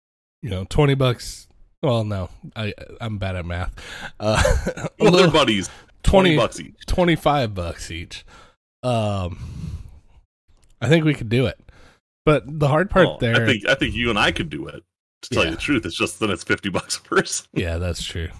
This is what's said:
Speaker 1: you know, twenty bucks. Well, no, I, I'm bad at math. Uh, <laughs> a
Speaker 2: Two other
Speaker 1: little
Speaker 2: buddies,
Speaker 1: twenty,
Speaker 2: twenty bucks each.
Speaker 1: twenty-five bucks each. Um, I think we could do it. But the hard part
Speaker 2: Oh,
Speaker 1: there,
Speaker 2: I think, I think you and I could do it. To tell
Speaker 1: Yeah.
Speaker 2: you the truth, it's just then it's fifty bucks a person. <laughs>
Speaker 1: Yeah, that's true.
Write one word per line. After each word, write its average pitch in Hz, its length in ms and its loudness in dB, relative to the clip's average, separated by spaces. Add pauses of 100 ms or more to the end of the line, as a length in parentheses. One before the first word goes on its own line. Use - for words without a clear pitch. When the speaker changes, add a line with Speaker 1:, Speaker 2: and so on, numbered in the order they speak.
(420)
Speaker 1:
you 135 80 -8
know, 95 200 -6
twenty 143 260 4
bucks. 127 520 -2 (360)
Well, 117 220 0
no, 98 240 -4 (260)
I, 107 180 -6 (280)
I'm 110 160 -6
bad 92 180 -4
at 87 100 -8
math. 87 280 -6 (440)
Uh, 107 240 2
<laughs> - 260 2
a - 40 -2 (260)
Speaker 2:
Two - 100 4
other - 40 8
Speaker 1:
little 180 200 6
Speaker 2:
buddies, 117 380 2 (340)
Speaker 1:
twenty, 190 260 6
Speaker 2:
twenty 151 80 4
bucks 107 240 0
each. - 260 -18
Speaker 1:
twenty-five 147 640 2
bucks 87 380 -8
each. - 340 -12 (580)
Um, 104 1000 -4 (1000)
I 117 80 -2
think 160 160 6
we 156 100 2
could 117 160 -6
do 120 160 2
it. 87 140 -4 (680)
But 151 180 4 (160)
the 147 100 4
hard 160 200 2
part 185 180 6
Speaker 2:
Oh, 78 120 -4
Speaker 1:
there, 117 240 2
Speaker 2:
I - 20 0
think, 107 220 0
I 135 80 4
think 117 200 -2
you 117 140 0
and 104 80 0
I 135 140 2
could 85 180 -4
do 71 180 -8
it. - 140 -16 (400)
To - 120 -18
tell 110 100 2
Speaker 1:
Yeah. 80 80 0
Speaker 2:
you 82 40 -6
the - 60 -10
truth, 131 260 0
it's 82 100 -8
just - 220 -4
then 110 100 0
it's 90 140 -4
fifty 101 260 -2
bucks - 280 -4
a - 40 -18
person. - 480 -2
<laughs> - 40 -20
Speaker 1:
Yeah, 85 260 -2
that's 87 240 -4
true. - 260 -6 (100)